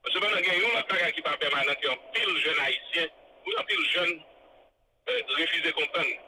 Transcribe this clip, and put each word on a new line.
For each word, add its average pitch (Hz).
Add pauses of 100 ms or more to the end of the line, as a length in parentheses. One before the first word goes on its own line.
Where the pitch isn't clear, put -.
Sepandan, 185
gen 180
yon -
lòt -
bagay -
ki -
pa -
pèmanan, 143
ki 147
yon 131 (100)
pil 196
jèn 156
Ayisyen, - (300)
ou -
yon -
pil 196
jèn, 175 (920)
euh, 494
refize 330
konprann, - (160)